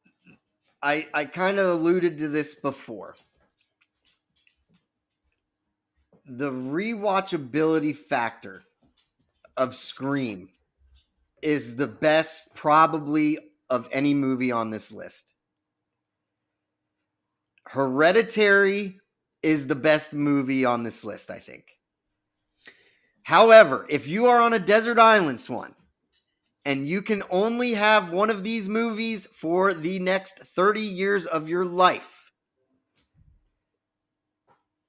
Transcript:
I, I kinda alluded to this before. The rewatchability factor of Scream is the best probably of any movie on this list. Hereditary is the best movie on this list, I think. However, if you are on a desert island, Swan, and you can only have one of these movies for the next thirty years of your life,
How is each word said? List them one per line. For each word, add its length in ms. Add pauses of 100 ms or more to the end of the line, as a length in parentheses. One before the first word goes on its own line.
(800)
I, 320
I 120
kinda 460
alluded 480
to 100
this 240
before. 640 (3250)
The 220
rewatchability 1400
factor 680 (920)
of 200
Scream 760 (920)
is 340
the 120
best 680
probably 880 (320)
of 200
any 220
movie 380
on 180
this 220
list. 420 (2250)
Hereditary 1300 (440)
is 240
the 80
best 380
movie 500
on 200
this 200
list, 260
I 100
think. 380 (1500)
However, 680
if 180
you 200
are 120
on 140
a 60
desert 400
island, 420
Swan, 340 (880)
and 240
you 140
can 280
only 440
have 380
one 180
of 140
these 260
movies 640
for 400
the 260
next 400
thirty 420
years 440
of 240
your 160
life, 680 (2500)